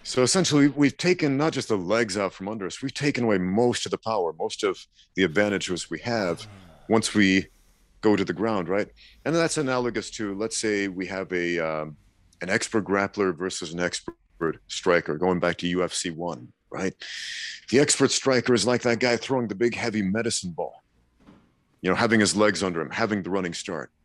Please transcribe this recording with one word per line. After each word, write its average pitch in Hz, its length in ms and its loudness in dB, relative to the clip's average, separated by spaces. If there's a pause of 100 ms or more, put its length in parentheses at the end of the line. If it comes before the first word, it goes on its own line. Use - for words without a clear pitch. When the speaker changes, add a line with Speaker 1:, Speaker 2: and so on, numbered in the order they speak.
Speaker 1:
So 127 200 0
essentially, 147 440 4
we've 143 300 2
taken 156 400 2
not 156 160 0
just 135 140 -4
the 107 100 0
legs 101 400 0
out 98 160 -2
from 95 140 -10
under 104 180 -6
us, - 160 -8
we've 131 120 -6
taken 139 320 0
away 104 120 4
most 107 480 2
of 95 60 -4
the 95 80 -2
power, 95 340 -2
most - 300 -6
of 95 200 0 (320)
the 95 80 4
advantages 92 680 0
we 78 80 -6
have 101 420 -2
Speaker 2:
Ah. - 480 -20
Speaker 1:
once 110 240 2
we 95 320 6 (560)
go 107 140 6
to 95 100 0
the 92 80 -4
ground, 98 340 -2
right? 98 220 -2 (360)
And 151 100 0
that's 165 220 2
analogous 123 540 -2
to, 101 220 -6
let's 110 240 -4
say 101 300 0
we 92 180 -6
have 95 260 -6
a, 87 280 -2
um, 78 380 -4 (440)
an 90 80 -8
expert 101 340 0
grappler 98 540 0
versus 87 360 -8
an 87 60 -8
expert - 360 -4 (520)
striker, 82 520 0
going 90 200 2
back 85 200 0
to 90 80 -4
U 90 160 0
F 85 100 -4
C - 160 -4
one, 80 420 -10 (200)
right? 92 240 -4 (720)
The 117 100 4
expert 139 300 4
striker 127 460 2
is 101 100 2
like 120 160 2
that 117 180 2
guy 120 180 2
throwing 123 320 -2
the 101 40 -6
big, 113 220 0
heavy 110 260 -2
medicine 98 500 -2
ball, 80 300 -8 (1000)
you 92 80 2
know, 85 40 4
having 113 240 4
his 95 160 4
legs 104 280 4
under 85 180 -2
him, 76 80 -6
having 107 320 -2
the 87 80 -8
running 90 240 -2
start. 78 380 -10 (140)